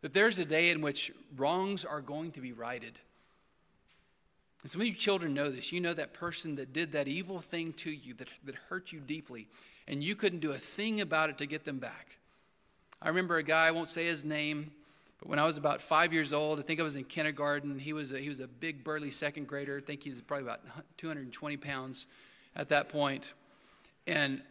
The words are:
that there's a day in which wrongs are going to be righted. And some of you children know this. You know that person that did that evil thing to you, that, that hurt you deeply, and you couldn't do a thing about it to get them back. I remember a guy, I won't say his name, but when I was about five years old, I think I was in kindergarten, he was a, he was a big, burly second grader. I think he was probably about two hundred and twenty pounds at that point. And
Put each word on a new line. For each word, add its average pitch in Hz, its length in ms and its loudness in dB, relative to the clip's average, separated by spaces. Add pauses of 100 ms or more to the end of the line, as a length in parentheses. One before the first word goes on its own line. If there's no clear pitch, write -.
that 139 120 -8
there's 202 260 6
a 175 60 2
day 160 260 6
in 160 100 4
which 147 300 0 (240)
wrongs 180 500 2
are 151 160 -4
going 147 320 -6
to 127 80 -14
be 127 120 -8
righted. 117 480 -8 (1600)
And 143 80 -8
some 170 100 -2
of 233 60 2
you 208 80 0
children 175 400 2
know 143 160 0
this. 127 220 -4
You 175 80 -2
know 170 140 0
that 151 200 -6
person 165 400 -6
that 135 180 -8
did 156 200 -2
that 143 160 0
evil 175 320 -4
thing 165 340 -6
to - 160 -8
you, 131 240 -12
that, 120 140 -14 (160)
that 135 100 -10
hurt - 380 -10
you 160 80 -12
deeply, 131 480 -8 (400)
and 143 160 -4
you 196 100 0
couldn't 185 260 2
do 156 120 2
a 175 60 -4
thing 214 420 0
about 156 280 4
it 143 100 -6
to 147 80 0
get 151 180 -4
them 139 160 -4
back. - 380 -10 (840)
I - 60 0
remember 170 300 2
a 156 40 2
guy, 160 240 6
I 165 60 8
won't 165 180 -2
say 170 160 -2
his 156 180 0
name, 151 480 0 (460)
but - 100 -14
when 147 120 2
I 151 40 6
was 160 120 4
about 147 260 0
five 160 300 6
years 156 200 4
old, 151 280 2
I - 20 -6
think 156 160 -2
I 165 60 2
was 151 100 -2
in 135 100 -4
kindergarten, 143 760 0
he 147 120 -6
was 147 200 -4
a, 135 80 -4
he 143 80 -6
was 139 100 -8
a 131 80 -8
big, 131 380 -8
burly 151 260 -4
second 147 380 -4
grader. 139 300 -4
I - 20 -6
think 143 240 -10
he 143 60 -8
was 123 100 -10
probably 139 240 -4
about 120 160 -6 (360)
two 165 120 -8
hundred 147 160 -6
and 123 80 -10
twenty 147 240 -6
pounds 131 500 -6 (480)
at 143 140 -4
that 147 200 6
point. 143 440 0 (760)
And 143 420 2